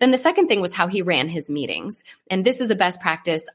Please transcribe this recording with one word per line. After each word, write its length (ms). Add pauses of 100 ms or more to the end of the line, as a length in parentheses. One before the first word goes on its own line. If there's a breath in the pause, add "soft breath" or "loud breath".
Then 100
the 60
second 300
thing 160
was 100
how 140
he 160
ran 260
his 220
meetings. 520 (280 loud breath)
And 160
this 160
is 80
a 60
best 240
practice 540